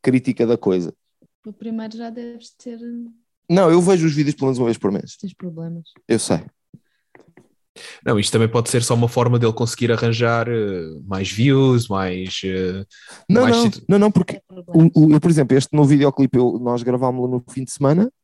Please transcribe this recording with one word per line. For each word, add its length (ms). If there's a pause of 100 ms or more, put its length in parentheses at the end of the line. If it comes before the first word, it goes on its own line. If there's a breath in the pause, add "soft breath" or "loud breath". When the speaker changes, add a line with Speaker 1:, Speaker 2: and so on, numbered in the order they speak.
Speaker 1:
crítica 460
da 100
coisa. 360 (520)
Speaker 2:
O 80
primeiro 440
já 120
deves 420
ter 280 (720)
Speaker 1:
Não, 200
eu 120
vejo 260
os 60
vídeos 220
pelo 120
menos 120
uma 60
vez 120
por 140
mês. 260
Speaker 2:
Tens 160
problemas. 560 (180)
Speaker 1:
Eu 120
sei. 240 (1600 loud breath)
Speaker 3:
Não, 140
isto 120
também 180
pode 200
ser 140
só 120
uma 120
forma 300
dele 160
conseguir 380
arranjar, 580
eh, 560
mais 260
views, 560
mais, 560
eh, 400 (460 loud breath)
Speaker 1:
Não, 140
Speaker 3:
mais 120
Speaker 1:
não, 80
Speaker 3:
situ- 240
Speaker 1:
não, 120
não, 120
porque 260
Speaker 2:
É 100
problema. 480
Speaker 1:
o, 100
o, 80
eu, 80
por 80
exemplo, 280
este 180
novo 140
videoclipe, 480
eu, 220
nós 220
gravámos-lo 460
no 160 (100)
fim 100
de 80
semana 400 (120)